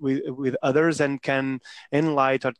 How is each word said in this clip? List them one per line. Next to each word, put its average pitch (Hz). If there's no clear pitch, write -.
with, 135
with 131
others 151
and 139
can 135
enlighten 139
or -